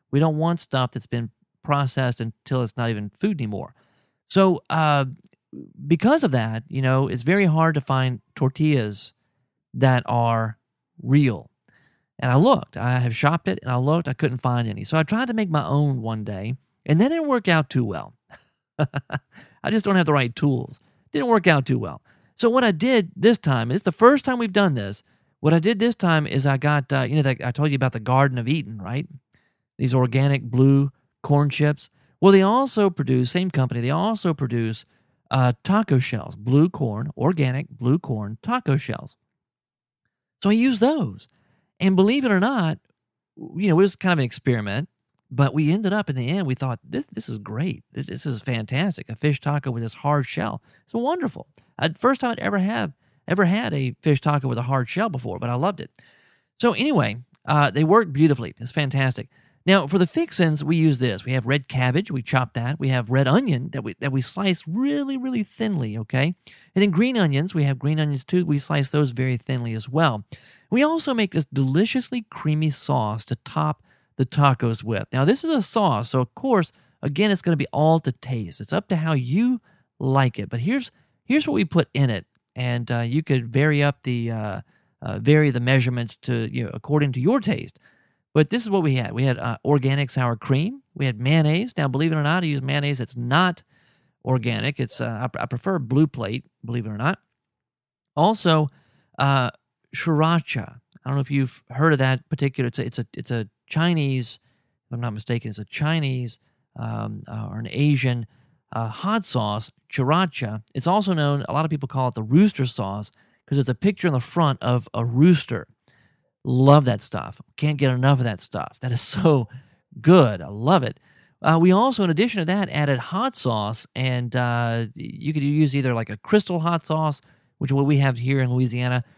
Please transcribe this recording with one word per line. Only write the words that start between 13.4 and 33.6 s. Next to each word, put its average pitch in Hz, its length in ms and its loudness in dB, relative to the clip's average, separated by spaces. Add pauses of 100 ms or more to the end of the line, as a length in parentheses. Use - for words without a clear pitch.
it, 95 140 -2
and 127 100 -4
I 123 40 0
looked, 147 320 0
I 131 40 -4
couldn't 127 300 -4
find 120 260 0
any. 101 160 -8
So 160 140 -2
I 160 60 4
tried 233 240 -2
to 233 60 -4
make 220 140 -2
my 156 160 0
own 135 380 0
one 110 200 -6
day, 104 320 -8 (300)
and 156 160 4
that 247 80 4
didn't 320 200 -2
work 247 200 0
out 160 220 2
too 127 140 -2
well. 76 280 -8 (400)
<laughs> - 260 -20
I - 920 -8
just 214 160 0
don't 196 100 2
have 175 80 4
the 151 80 0
right 127 240 2
tools. 131 440 -2 (320)
Didn't 262 160 -2
work 214 180 4
out 147 180 4
too 127 140 -2
well. - 240 -10 (340)
So 233 140 2
what 247 120 2
I 226 80 4
did 202 460 2
this 214 220 4
time, 120 320 0
it's 170 140 -2
the 190 60 0
first 254 360 4
time 254 120 -2
we've 226 140 -2
done 190 220 4
this. 101 280 -6 (380)
What 151 140 4
I 165 60 4
did 202 180 2
this 226 160 2
time 160 320 2
is 131 180 0
I 139 140 2
got, 147 340 0
uh, 135 100 2
you 127 140 -2
know, 151 60 4
that 131 200 0
I 127 100 -4
told 147 180 0
you 143 60 0
about 131 160 0
the 113 80 -8
Garden 127 360 2
of 117 120 -4
Eden, 110 340 -4
right? 120 240 -6 (720)
These 131 160 0
organic 135 480 2
blue 135 500 4 (300)
corn 143 260 2
chips. 147 400 -2 (320)
Well, 196 120 8
they 190 100 8
also 214 480 2
produce, 127 400 0
same 180 200 -2
company, 123 300 0